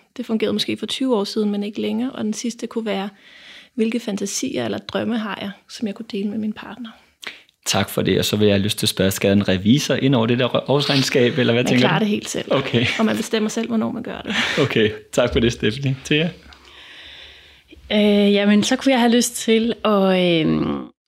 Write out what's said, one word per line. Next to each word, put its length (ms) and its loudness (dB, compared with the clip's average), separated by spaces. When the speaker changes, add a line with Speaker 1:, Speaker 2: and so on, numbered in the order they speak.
Speaker 1:
Det 100 -10
fungerede 260 -2
måske 240 -4
for 100 -8
tyve 300 -2
år 80 0
siden, 260 -2
men 120 -2
ikke 180 -8
længere. 320 -4
Og 120 -8
den 80 -2
sidste 340 -8
kunne 200 -6
være, 220 -4
hvilke 260 -2
fantasier 640 -6
eller 140 -4
drømme 400 -4
har 240 -8
jeg, 80 -8
som 160 -8
jeg 80 -6
kunne 180 -14
dele 160 -4
med 100 -6
min 140 -4
partner? 360 -14
Speaker 2:
Tak 220 0
for 140 -2
det, 160 2
og 60 0
så 120 -2
vil 100 4
jeg 80 6
have 80 2
lyst 160 -2
til 80 -2
at 20 2
spørge, 220 0
skal 180 0
der 80 6
en 120 2
revisor 460 2
ind 200 2
over 120 2
det 120 2
der 320 0
årsregnskab, 680 2
eller 140 2
hvad 100 2
Speaker 1:
Man 60 0
Speaker 2:
tænker 200 4
Speaker 1:
klarer 100 2
Speaker 2:
du? 60 0
Speaker 1:
det 60 0
helt 180 -4
selv, 220 -6
Speaker 2:
Okay. 360 0
Speaker 1:
og 60 0
man 120 2
bestemmer 320 -2
selv, 200 -6
hvornår 240 -2
man 100 -8
gør 180 -10
det. 140 -8
Speaker 2:
Okay, 280 2
tak 200 2
for 80 2
det, 120 2
Stephanie. 520 -2
Thea? 240 0
Speaker 3:
Øh, 400 4
jamen, 300 4
så 140 0
kunne 160 2
jeg 80 4
have 160 4
lyst 200 0
til 360 2
at, 560 4
øhm, 360 0